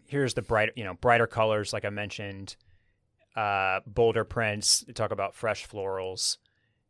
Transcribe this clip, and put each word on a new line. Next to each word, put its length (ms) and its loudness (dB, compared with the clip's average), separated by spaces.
here's 280 0
the 80 -2
bright, 340 2
you 80 -6
know, 100 -8
brighter 340 6
colors, 440 2
like 120 -4
I 60 -4
mentioned, 640 -8
uh, 500 0
bolder 380 2
prints. 560 0
They 120 -14
talk 200 -2
about 220 -4
fresh 340 -4
florals, 680 -4